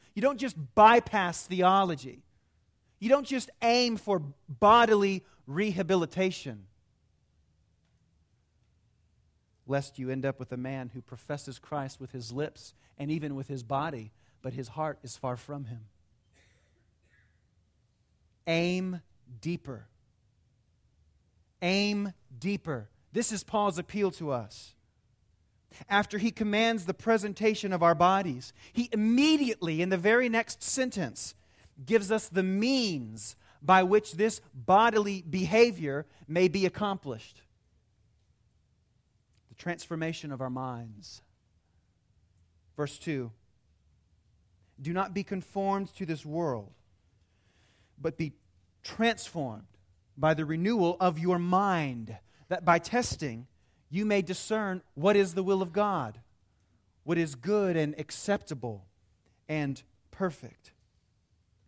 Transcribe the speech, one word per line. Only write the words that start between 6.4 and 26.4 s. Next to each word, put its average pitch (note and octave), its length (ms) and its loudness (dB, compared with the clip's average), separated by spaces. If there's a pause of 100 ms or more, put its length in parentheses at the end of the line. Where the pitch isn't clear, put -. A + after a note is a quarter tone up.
lest C#3 340 -4
you B2+ 100 -6
end C3 160 -4
up C3+ 140 -4
with B2+ 140 -10
a B2 40 -8
man B2+ 360 -8
who C3 80 -14
professes C#3 580 -12
Christ C#3 400 -10
with C3 140 -16
his A#2 180 -12
lips - 420 -8 (240)
and C#3+ 140 -6
even D3+ 240 -4
with C3+ 140 -10
his C3+ 120 -8
body, C3 520 -6 (280)
but B2+ 120 -10
his B2 160 -10
heart D3+ 340 -6
is A#2+ 140 -12
far B2+ 180 -4
from C#3+ 300 -12
him. A2+ 160 -12 (2750)
Aim F3+ 560 -2 (400)
deeper. C3+ 480 -8 (1700)
Aim G3+ 520 0 (260)
deeper. D3+ 500 -6 (220)
This A3+ 220 -2
is G3+ 100 -6
Paul's G#3 340 0
appeal F#3+ 340 -2
to D#3+ 200 -6
us. - 440 -8 (1120)
After G#3 280 2
he G#3 140 0
commands G#3+ 540 0